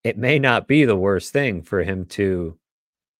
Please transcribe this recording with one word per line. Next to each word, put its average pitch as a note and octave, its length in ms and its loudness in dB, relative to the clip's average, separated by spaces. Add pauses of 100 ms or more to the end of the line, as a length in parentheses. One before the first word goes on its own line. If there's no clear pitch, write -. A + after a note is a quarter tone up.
it A2 140 -4
may B2+ 220 0
not B2+ 280 2
be C#3+ 180 4
the A2 100 4
worst F#2 360 -2
thing B2 320 -2
for F#2+ 200 -2
him F#2 220 -6
to, F2+ 520 -4 (640)